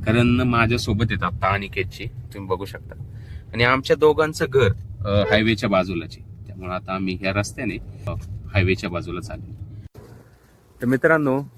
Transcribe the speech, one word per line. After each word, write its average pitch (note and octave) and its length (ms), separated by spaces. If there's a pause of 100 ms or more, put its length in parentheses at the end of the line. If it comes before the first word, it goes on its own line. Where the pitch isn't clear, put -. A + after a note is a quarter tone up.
कारण A#2+ 220
माझ्यासोबत A#2 800
आहेत F#2 140
आता F#2+ 300
अनिकेतची, G2 520
तुम्ही - 440
बघू F#2 160
शकता. - 380 (500)
आणि A2+ 100
आमच्या C3 320
दोघांचं D3+ 540
घर, B2 240 (320)
अ, G2+ 240
हायवेच्या G#2+ 400
बाजूलाच F2+ 480
आहे, - 300
त्यामुळे F#2 260
आता F#2 200
आम्ही F#2+ 280
ह्या G2 120
रस्त्याने, G2+ 440 (300)
अ, F#2+ 40 (420)
हायवेच्या F#2+ 360
बाजूला E2+ 320
चाललो. - 440 (1160)
तर B2 40
मित्रांनो, C#3+ 580 (140)